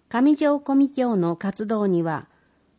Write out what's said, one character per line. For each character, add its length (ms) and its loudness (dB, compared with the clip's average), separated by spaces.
上 260 2
条 240 0
コ 160 -4
ミ 180 2
協 220 -2
の 200 0
活 300 -8
動 220 -2
に 160 0
は、 240 -6